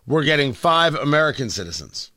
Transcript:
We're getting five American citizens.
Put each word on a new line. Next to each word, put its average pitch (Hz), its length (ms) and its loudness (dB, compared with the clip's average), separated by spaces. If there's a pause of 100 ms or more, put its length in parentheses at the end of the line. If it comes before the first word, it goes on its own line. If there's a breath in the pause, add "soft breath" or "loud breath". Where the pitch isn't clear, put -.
We're 151 160 0
getting 143 280 2
five 165 440 2
American 143 540 0
citizens. 87 680 -12